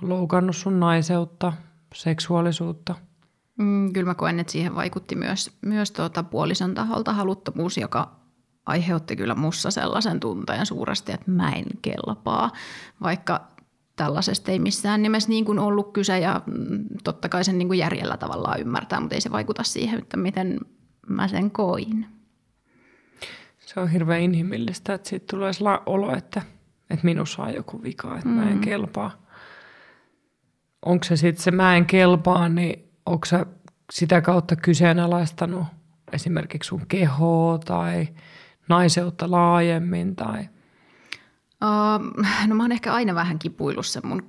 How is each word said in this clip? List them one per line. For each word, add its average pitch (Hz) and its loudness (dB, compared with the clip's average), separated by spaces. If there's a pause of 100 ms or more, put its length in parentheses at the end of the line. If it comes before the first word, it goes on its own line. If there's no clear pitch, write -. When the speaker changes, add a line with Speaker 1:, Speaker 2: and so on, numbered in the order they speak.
Speaker 1:
loukannut 180 2
sun 190 0
naiseutta, 170 2 (420)
seksuaalisuutta? 170 -2 (640)
Speaker 2:
Mm, 202 2
kyllä 185 0
mä 180 0
koen, 170 0
että 170 -6
siihen 175 -2
vaikutti - -6
myös, - -4 (120)
myös, 208 -2
tota, 165 -4
puolison 180 -2
taholta 220 -2
haluttomuus, 190 -4
joka - -4 (500)
aiheutti 170 -2
kyllä 107 -2
mussa - -2
sellaisen 190 -2
tunteen 110 -4
suuresti, - -6
että - -6
mä 180 2
en - -4 (180)
kelpaa, - -2 (520)
vaikka 170 -4 (500)
tällaisesta 160 -2
ei 185 0
missään 202 0
nimessä 214 2
niin 220 2
kuin 208 0
ollut 202 0
kyse 196 0
ja, 175 0
mm, - -4 (200)
totta 170 -4
kai 180 0
sen 190 2
niin 180 0
kuin 185 2
järjellä - -2
tavallaan - -4
ymmärtää, - -4
mutta - -4
ei - -2
se - -4
vaikuta 214 -4
siihen, 226 -4
että - -10
miten 185 -2 (480)
mä - -2
sen 196 0
koin. 220 -2 (1500)
Speaker 1:
Se - -10
on 180 0
hirveän 165 2
inhimillistä, 185 0
että 190 -8
siitä 190 -8
tulee 196 -2
sellainen 196 0
olo, 196 0
että, - -6 (480)
että 165 0
minussa 160 0
on - -4
joku - -10
vika, - -8
että - -4
mä 233 4
en 202 4
Speaker 2:
Mm. 202 2
Speaker 1:
kelpaa. 208 -2 (1700)
Onko 175 2
se 170 2
sit 165 4
se 180 0
mä 180 6
en 175 6
kelpaa, 180 6
niin 170 0 (180)
onko 170 0
sä 175 2 (460)
sitä 170 4
kautta 170 4
kyseenalaistanut 175 2 (460)
esimerkiksi - -4
sun - -6
kehoa 165 2
tai – 170 -2 (600)
naiseutta 175 4
laajemmin? 175 4
Tai? 214 -6 (1160)
Speaker 2:
Ähm, 214 0 (200)
no 220 4
mä 220 2
oon 240 2
ehkä 233 -2
aina 226 0
vähän 170 -2
kipuillut - -4
sen - -6
mun - -4